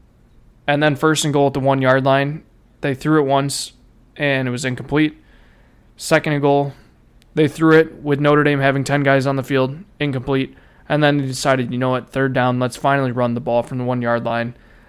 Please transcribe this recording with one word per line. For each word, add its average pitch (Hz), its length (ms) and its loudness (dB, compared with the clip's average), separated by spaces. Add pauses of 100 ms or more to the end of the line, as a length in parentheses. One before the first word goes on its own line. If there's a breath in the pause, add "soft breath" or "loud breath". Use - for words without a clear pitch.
(680)
And 147 160 0
then 151 140 2
first 156 280 0
and 151 80 -2
goal 143 140 2
at 135 80 -2
the 139 60 -4
one-yard 131 440 2
line, 139 380 0 (380)
they 143 140 -2
threw 151 280 2
it 139 40 0
once, 139 460 -2 (440)
and 139 320 0
it - 20 -2
was 123 160 -6
incomplete. 139 500 -2 (800 soft breath)
Second 156 380 0
and 143 80 -2
goal, 143 320 0 (600 soft breath)
they 156 140 2
threw 160 300 4
it 160 240 2
with 147 180 -2
Notre 147 240 4
Dame 147 160 2
having 139 240 0
ten 143 180 0
guys 135 240 2
on 139 100 -2
the 135 60 -4
field, 135 360 -2 (200)
incomplete. 135 560 -4 (340 soft breath)
And 151 140 0
then 147 140 4
they 139 100 -2
decided, 131 460 -2
you 123 60 -4
know 127 120 0
what, 127 200 -4
third 135 220 0
down, 123 280 0
let's 127 160 -2
finally 139 340 0
run 120 240 -2
the 120 60 -4
ball 120 240 0
from 131 140 -10
the 127 60 -6
one-yard 120 400 -2
line. 117 300 -4 (340 soft breath)